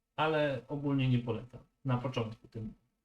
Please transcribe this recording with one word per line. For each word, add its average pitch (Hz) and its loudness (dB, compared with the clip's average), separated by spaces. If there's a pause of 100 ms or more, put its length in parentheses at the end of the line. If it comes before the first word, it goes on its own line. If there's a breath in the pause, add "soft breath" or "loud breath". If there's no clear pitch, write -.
(160)
Ale 151 2
ogólnie 139 2
nie 123 6
polecam. 110 -6 (240)
Na 123 2
początku 120 -4
tym, 110 -10 (300)